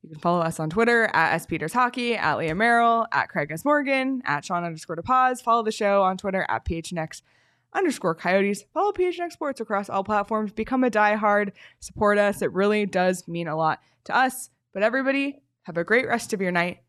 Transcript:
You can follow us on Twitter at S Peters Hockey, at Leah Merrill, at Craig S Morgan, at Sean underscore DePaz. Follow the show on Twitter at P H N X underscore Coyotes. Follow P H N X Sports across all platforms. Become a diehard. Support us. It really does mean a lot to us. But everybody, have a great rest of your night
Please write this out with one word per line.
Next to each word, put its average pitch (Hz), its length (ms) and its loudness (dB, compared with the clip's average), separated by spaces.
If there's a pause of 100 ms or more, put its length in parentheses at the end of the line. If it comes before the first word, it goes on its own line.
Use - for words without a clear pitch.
You 160 80 -20
can 156 100 -16
follow 175 220 0
us 165 180 -4
on 156 100 -4
Twitter 226 440 2
at 160 200 4
S 165 120 -4
Peters 160 280 -6
Hockey, 247 420 0
at 151 220 0
Leah 160 160 -2
Merrill, 233 580 2
at 139 180 0
Craig 151 220 -4
S 160 140 -8
Morgan, 269 600 0
at 147 200 -2
Sean 175 180 -2
underscore 165 320 -8
DePaz. 254 460 2
Follow 233 220 2
the 214 80 -2
show 202 320 2
on 185 140 2
Twitter 190 300 -2
at 110 160 -2
P 175 120 -4
H 165 180 -8
N 165 60 -4
X - 240 -8 (500)
underscore 247 420 0
Coyotes. 196 580 0
Follow 392 180 0
P 370 140 0
H 349 140 -4
N 349 60 -4
X 330 80 -10
Sports 277 260 -6
across 208 300 -4
all 196 140 -2
platforms. 214 480 -2
Become 254 320 -2
a 247 80 2
diehard. 208 600 2 (280)
Support 208 400 2
us. 202 220 2
It 165 120 -2
really 208 320 2
does 185 420 0
mean 170 200 -6
a 156 100 -4
lot 160 240 0 (220)
to - 120 -6
us. 254 360 0 (220)
But 196 100 0
everybody, 269 580 0 (220)
have 165 140 -8
a 170 60 -2
great 233 240 2
rest - 260 -2
of 190 80 -4
your 180 100 -2
night 175 380 -2